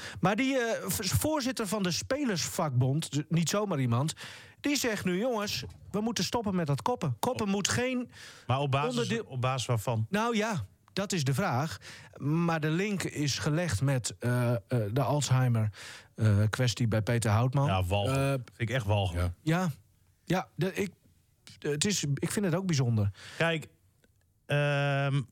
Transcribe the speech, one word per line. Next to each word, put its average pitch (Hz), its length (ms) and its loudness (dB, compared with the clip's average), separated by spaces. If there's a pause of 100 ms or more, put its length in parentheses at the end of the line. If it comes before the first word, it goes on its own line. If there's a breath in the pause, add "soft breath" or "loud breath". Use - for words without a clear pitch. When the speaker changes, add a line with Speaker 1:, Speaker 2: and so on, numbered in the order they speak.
Speaker 1:
<laughs> - 140 -14
Maar 196 160 4
die, 269 220 2
eh, 208 300 -2
v-, 190 320 -2
voorzitter 262 460 0
van 202 160 -2
de 180 80 2
Spelersvakbond, 160 1200 0
d-, 147 200 -2
niet 165 180 2
zomaar 202 320 0
iemand, 127 340 0 (460 loud breath)
die 285 160 0
zegt 226 280 0
nu: 180 140 0
"Jongens, 208 460 -2 (260)
we 196 100 -2
moeten 214 240 0
stoppen 214 300 -2
met 175 120 0
dat 139 160 0
koppen. 180 360 -2
Koppen 226 300 0
moet 196 200 2
geen 247 420 -2 (360 loud breath)
Speaker 2:
Maar 131 120 2
op 143 120 0
basis, 139 200 2
Speaker 1:
onderdeel." 233 340 -2
Speaker 2:
op 131 160 -8
basis 127 260 -2
waarvan? 113 440 0
Speaker 1:
Nou 226 260 0
ja, 202 300 -2 (260)
dat 202 200 -4
is 165 120 0
de 135 100 2
vraag. 156 420 0 (400 loud breath)
Maar 165 440 2
de 151 100 0
link 190 320 0
is - 360 -2
gelegd 156 440 0
met, 135 360 0
eh, 123 340 0
eh, 117 60 0 (340)
de 135 100 2
Alzheimer, 127 680 2 (460 loud breath)
eh, 107 240 4 (120)
kwestie 120 380 0
bij 107 140 2
Peter 117 280 0
Houtman. 127 360 4
Speaker 2:
Ja, 95 180 2
walgelijk. 101 380 0
Speaker 1:
Eh, 139 80 2
Speaker 2:
Vind 120 400 -4
ik - 0 -
echt 120 160 0
walgelijk. 87 460 0 (100)
Speaker 1:
Ja. 170 280 2 (540)
Ja, 180 300 0
de, 175 200 -2
ik, 196 160 -2 (680)
het 147 260 -2
is, 202 200 0 (100)
ik 160 160 -2
vind 208 140 0
het 165 100 2
ook 190 120 0
bijzonder. 117 440 2 (280 loud breath)
Speaker 2:
Kijk, 165 280 0 (800)
ehm, 143 720 2 (120)